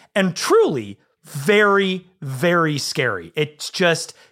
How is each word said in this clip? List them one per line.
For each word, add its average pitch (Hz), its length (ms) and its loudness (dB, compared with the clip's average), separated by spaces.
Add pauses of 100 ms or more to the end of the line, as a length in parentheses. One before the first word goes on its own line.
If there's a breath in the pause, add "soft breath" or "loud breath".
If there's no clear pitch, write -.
(160 loud breath)
And 190 200 0
truly 165 640 0 (240)
very, 196 840 0 (140)
very 156 560 0
scary. 104 580 -4
It's 151 340 -4
just, 165 440 0 (180 soft breath)